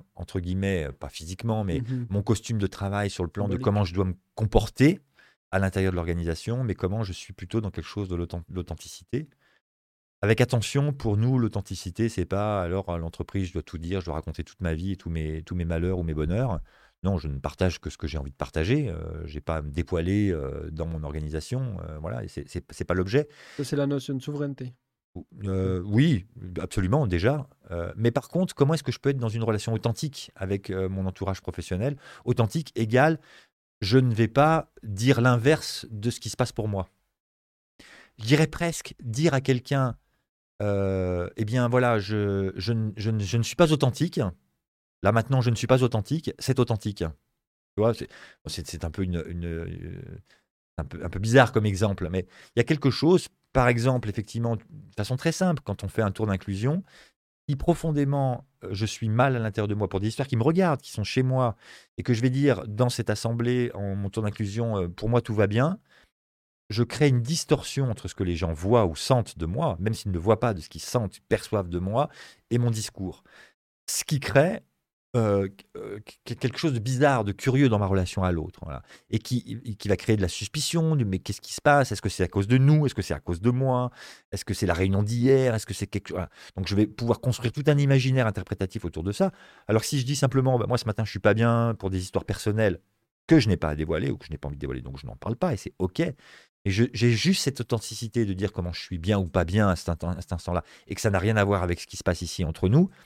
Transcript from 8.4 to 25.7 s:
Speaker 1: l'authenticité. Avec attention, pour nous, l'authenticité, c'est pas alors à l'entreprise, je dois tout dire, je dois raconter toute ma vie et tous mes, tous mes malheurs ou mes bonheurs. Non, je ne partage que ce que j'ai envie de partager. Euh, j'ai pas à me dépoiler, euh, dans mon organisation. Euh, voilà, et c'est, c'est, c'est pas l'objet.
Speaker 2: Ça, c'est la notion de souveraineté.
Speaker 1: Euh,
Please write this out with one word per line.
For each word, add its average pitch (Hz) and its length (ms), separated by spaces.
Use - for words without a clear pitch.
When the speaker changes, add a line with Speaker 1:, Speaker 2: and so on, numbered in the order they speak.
Speaker 1:
l'authenticité. 90 800
Avec 110 180
attention, 135 540
pour 107 240
nous, 127 200
l'authenticité, 101 680
c'est 92 160
pas 101 380
alors 90 260
à 85 80
l'entreprise, 85 520
je 85 40
dois 80 100
tout - 140
dire, 85 240
je 80 60
dois 80 80
raconter 78 280
toute - 200
ma 85 100
vie 90 200
et 90 40
tous - 140
mes, 80 320
tous 90 120
mes 87 120
malheurs 85 320
ou 87 60
mes 80 100
bonheurs. 87 460
Non, 92 160
je 76 100
ne 69 100
partage 85 400
que 78 120
ce - 80
que - 80
j'ai 78 100
envie 69 140
de - 60
partager. 120 520
Euh, 80 380
j'ai 76 160
pas 80 140
à 78 60
me 73 80
dépoiler, 90 600
euh, 76 400
dans 80 160
mon 80 160
organisation. 78 720
Euh, 78 120
voilà, 101 260
et 92 40
c'est, - 200
c'est, - 220
c'est - 160
pas - 80
l'objet. 98 340
Speaker 2:
Ça, 143 60
c'est 143 120
la 143 100
notion 139 280
de 131 80
souveraineté. 143 500
Speaker 1:
Euh, 95 400